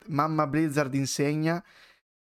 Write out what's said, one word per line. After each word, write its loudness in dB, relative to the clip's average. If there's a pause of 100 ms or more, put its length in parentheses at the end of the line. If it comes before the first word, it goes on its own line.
Mamma 0
Blizzard 0
insegna. 0 (640)